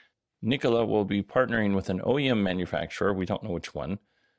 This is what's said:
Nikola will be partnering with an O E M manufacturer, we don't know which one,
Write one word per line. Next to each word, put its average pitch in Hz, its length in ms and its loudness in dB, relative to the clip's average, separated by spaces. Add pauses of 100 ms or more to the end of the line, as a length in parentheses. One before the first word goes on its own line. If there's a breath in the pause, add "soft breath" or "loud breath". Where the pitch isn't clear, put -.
(420 soft breath)
Nikola 117 440 2
will 107 200 2
be 101 180 0
partnering 113 520 2
with 95 140 -2
an 92 140 0
O 131 160 2
E 139 80 0
M 113 160 4
manufacturer, 90 680 -2
we 95 120 -2
don't 95 180 -4
know 107 80 -6
which 85 220 -6
one, 78 260 -6 (400)